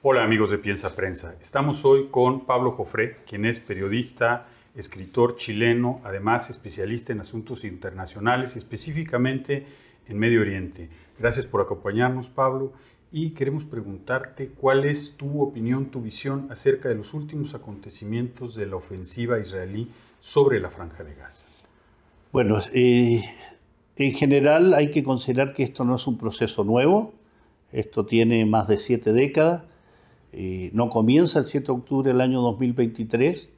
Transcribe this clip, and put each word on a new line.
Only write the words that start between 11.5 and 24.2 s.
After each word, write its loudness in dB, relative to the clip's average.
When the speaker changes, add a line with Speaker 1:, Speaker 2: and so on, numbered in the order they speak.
Speaker 1:
acompañarnos, -2
Pablo, -2
y -4
queremos -4
preguntarte -8
cuál 2
es -4
tu -4
opinión, -2
tu -10
visión -8
acerca -2
de 0
los -12
últimos -8
acontecimientos -10
de -6
la -8
ofensiva -6
israelí -8
sobre 4
la -6
Franja -16
de -18
Gaza. -20
Speaker 2:
Bueno, 4
eh, 6
en 0
general 6